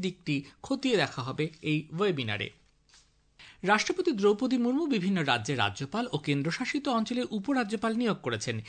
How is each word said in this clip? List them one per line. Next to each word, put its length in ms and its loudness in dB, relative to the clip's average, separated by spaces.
দিকটি 300 -2
খতিয়ে 380 2
দেখা 200 -2
হবে 240 -4
এই 80 2
ওয়েবিনারে। 520 0
রাষ্ট্রপতি 560 2
দ্রৌপদী 380 4
মুর্মু 300 2
বিভিন্ন 320 2
রাজ্যের 320 0
রাজ্যপাল 500 -4
ও 40 2
কেন্দ্রশাসিত 680 -2
অঞ্চলের 400 -2
উপরাজ্যপাল 640 -2
নিয়োগ 240 2
করেছেন। 300 -2